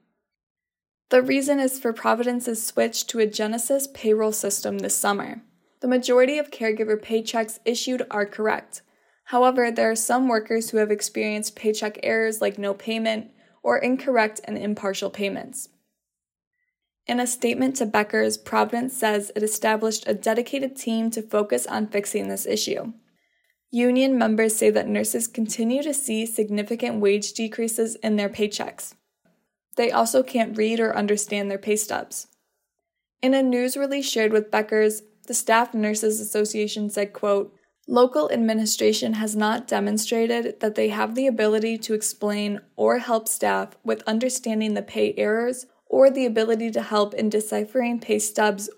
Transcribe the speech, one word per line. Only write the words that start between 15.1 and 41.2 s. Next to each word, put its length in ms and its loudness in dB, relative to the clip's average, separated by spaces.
payments. 580 -6
In 140 -2
a 80 0
statement 480 0
to 100 -2
Becker's, 500 0
Providence 640 -2
says 380 0
it 80 -2
established 640 0
a 80 0
dedicated 600 -2
team 360 -2
to 100 -4
focus 460 0
on 180 -2
fixing 420 -4
this 200 -6
issue. 440 -2
Union 480 4
members 380 2
say 160 4
that 160 2
nurses 400 -2
continue 560 -2
to 100 -2
see 320 -2
significant 760 -2
wage 320 2
decreases 640 -2
in 180 0
their 140 0
paychecks. 640 -6
They 140 2
also 320 4
can't 340 0
read 240 0
or 160 0
understand 540 0
their 80 -4
pay 200 -2
stubs. 500 -6
In 100 6
a 80 4
news 340 2
release 320 -2
shared 240 2
with 200 2
Becker's, 500 2
the 80 -8
Staff 400 2
Nurses 460 0
Association 720 -2
said, 200 -2
quote, 440 -2
"Local 440 4
administration 800 0
has 220 -4
not 320 0
demonstrated 920 0
that 160 -2
they 140 2
have 260 -4
the 100 0